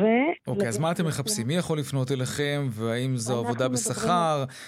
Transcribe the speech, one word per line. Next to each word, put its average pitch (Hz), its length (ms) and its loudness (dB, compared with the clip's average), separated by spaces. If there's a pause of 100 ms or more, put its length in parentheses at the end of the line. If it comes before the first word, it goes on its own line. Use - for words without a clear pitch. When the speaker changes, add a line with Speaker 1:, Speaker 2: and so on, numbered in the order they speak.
Speaker 1:
ו- 240 500 2
Speaker 2:
אוקיי, 127 180 0
אז 113 100 -2
מה 160 120 2
אתם 175 140 0
Speaker 1:
לתת 151 100 0
Speaker 2:
מחפשים? 113 320 -2
מי 147 80 0
יכול 165 240 0
לפנות 135 340 -2
אליכם, 143 580 0
והאם 117 460 -2
זו 117 160 -2
Speaker 1:
אנחנו 120 160 0
Speaker 2:
עבודה 123 160 0
Speaker 1:
מדברים 127 80 0
Speaker 2:
בשכר? 165 680 0
Speaker 1:
על 135 60 -2 (220)